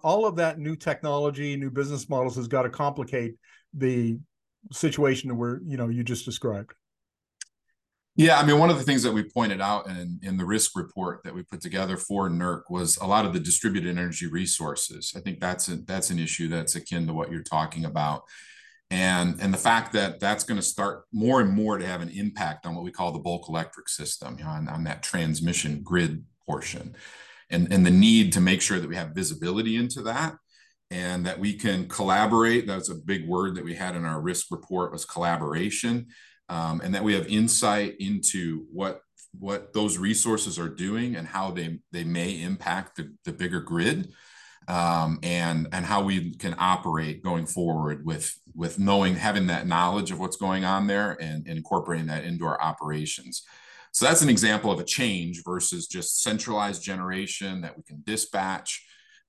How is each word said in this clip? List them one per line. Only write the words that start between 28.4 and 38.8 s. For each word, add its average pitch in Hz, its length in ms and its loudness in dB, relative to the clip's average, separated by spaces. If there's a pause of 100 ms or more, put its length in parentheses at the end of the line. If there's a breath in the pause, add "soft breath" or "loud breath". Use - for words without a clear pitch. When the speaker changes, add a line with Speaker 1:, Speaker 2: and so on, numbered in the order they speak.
Speaker 2:
sure 98 200 0
that 80 80 -4
we 85 80 -8
have 85 140 -6
visibility 90 640 -2
into 120 260 -2
that 135 320 -2 (560 soft breath)
and 90 340 -2
that 92 140 -4
we 101 160 0
can 95 340 0
collaborate. 110 800 4
That's 95 240 -4
a 85 60 -8
big 80 320 -4
word 92 260 0
that 90 100 -8
we 85 120 -8
had 92 180 -6
in 85 100 -4
our 78 160 -4
risk 87 300 -2
report 90 400 -4
was 82 140 -10
collaboration. 87 1040 -2 (400 loud breath)
Um, 82 320 0
and 92 160 -2
that 98 80 -2
we 107 100 4
have 92 140 0
insight 104 720 2
into 90 720 -2
what, 92 300 -6 (360)